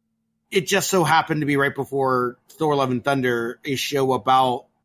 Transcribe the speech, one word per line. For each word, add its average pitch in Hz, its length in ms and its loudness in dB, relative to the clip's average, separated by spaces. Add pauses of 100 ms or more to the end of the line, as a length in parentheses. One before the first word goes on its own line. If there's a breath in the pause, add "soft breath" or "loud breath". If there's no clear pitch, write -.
(500)
it 190 160 0
just 196 240 0
so 180 140 4
happened 151 360 2
to 143 60 -2
be 143 100 2
right 139 180 0
before 131 640 -2 (120)
Thor: 147 280 -2
Love 135 140 0
and 123 140 -4
Thunder, 123 600 -2
a 143 120 -4
show 135 360 -2
about 131 540 2 (180)